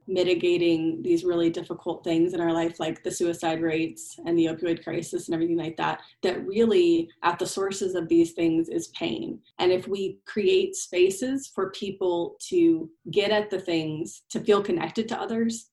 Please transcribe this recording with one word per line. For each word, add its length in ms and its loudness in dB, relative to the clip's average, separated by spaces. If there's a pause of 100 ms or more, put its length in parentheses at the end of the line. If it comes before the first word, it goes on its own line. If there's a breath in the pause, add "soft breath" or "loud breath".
mitigating 960 2
these 220 2
really 260 2
difficult 540 -6
things 300 2
in 60 -2
our 120 0
life, 260 -2
like 240 -6
the 80 -6
suicide 520 -2
rates 600 -4
and 140 2
the 80 4
opioid 380 -2
crisis 420 -6
and 80 -2
everything 220 0
like 220 -4
that, 220 -2 (220 loud breath)
that 240 -2
really 640 4 (140)
at 160 0
the 80 -2
sources 480 -4
of 140 -4
these 240 4
things 360 0
is 200 -6
pain. 520 -6 (180 soft breath)
And 140 4
if 160 -2
we 380 -4
create 500 2
spaces 720 0
for 220 -4
people 680 -4 (140)
to 380 4 (220)
get 220 2
at 180 0
the 80 -2
things, 720 -4
to 100 -6
feel 220 4
connected 460 -2
to 120 -6
others, 520 -4